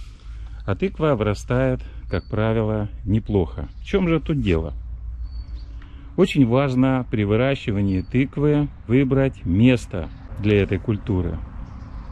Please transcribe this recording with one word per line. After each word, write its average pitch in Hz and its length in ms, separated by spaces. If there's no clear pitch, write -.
А 98 120
тыква 151 400
вырастает, 123 640
как - 220
правило, 107 580
неплохо. 104 640
В - 40
чём 190 220
же 165 140
тут 147 200
дело? 80 340
Очень 165 300
важно 131 640
при 107 140
выращивании 101 760
тыквы 143 680
выбрать 135 580
место 104 640
для 101 240
этой 92 160
культуры. 90 580